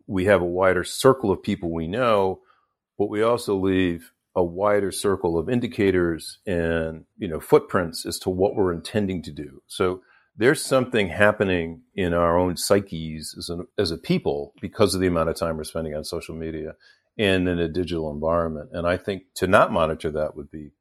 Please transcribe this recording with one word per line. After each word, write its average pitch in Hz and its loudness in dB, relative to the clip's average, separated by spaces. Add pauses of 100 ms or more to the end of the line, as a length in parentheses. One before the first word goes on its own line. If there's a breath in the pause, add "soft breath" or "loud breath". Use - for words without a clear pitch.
(120)
We 92 0
have 98 6
a 87 -2
wider 90 2
circle 127 2
of 90 0
people 87 -4
we 82 -4
know, 98 0 (580 soft breath)
but 104 0
we 104 0
also 113 2
leave 92 0 (240)
a 90 4
wider 98 0
circle 90 0
of 82 -2
indicators 92 0
and, 82 -2 (140)
you 110 -6
know, 76 -6
footprints 101 0
as 98 -6
to 95 -2
what 92 2
we're 92 2
intending 95 -4
to 78 -12
do. 71 -14
So 92 0 (340 soft breath)
there's 127 4
something 123 2
happening 92 2 (100)
in 87 0
our 85 4
own 90 0
psyches 80 -2
as - -10
a, 87 -8 (120)
as 92 0
a 80 -4
people 73 -2
because 95 0
of 90 0
the 95 4
amount 82 2
of 78 -2
time 82 -4
we're 78 -8
spending 80 -8
on 78 -6
social 80 -10
media 80 -8 (420 soft breath)
and 95 2
in 87 0
a 85 0
digital 82 -4
environment. 80 -2
And 85 -4
I 90 2
think - -8 (100)
to - -2
not 117 6
monitor 80 0
that 76 -4
would 73 -14
be 76 -14